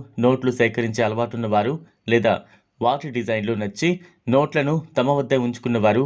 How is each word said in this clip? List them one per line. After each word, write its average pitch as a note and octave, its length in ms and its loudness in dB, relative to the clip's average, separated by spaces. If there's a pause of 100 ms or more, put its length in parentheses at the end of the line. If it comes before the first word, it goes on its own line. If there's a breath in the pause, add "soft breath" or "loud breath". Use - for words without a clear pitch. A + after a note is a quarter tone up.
(200)
నోట్లు B2+ 400 2
సేకరించే A#2 440 0
అలవాటున్న A2+ 440 -2
వారు G#2+ 260 0 (360 soft breath)
లేదా A2+ 260 4 (460 soft breath)
వాటి C3+ 380 -2
డిజైన్లు A2 360 -2
నచ్చి G#2 360 -2 (440 loud breath)
నోట్లను D3 400 2 (240)
తమ B2+ 100 0 (120)
వద్దే C3+ 260 0
ఉంచుకున్న A#2+ 300 -4 (100)
వారు A2 180 2